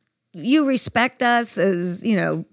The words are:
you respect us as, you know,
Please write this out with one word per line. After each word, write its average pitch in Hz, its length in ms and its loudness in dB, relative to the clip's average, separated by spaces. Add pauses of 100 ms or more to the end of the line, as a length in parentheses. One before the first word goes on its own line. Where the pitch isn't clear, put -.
(340)
you 254 320 2
respect 254 560 0
us 240 360 0
as, 180 460 -2
you 220 120 0
know, 165 360 -2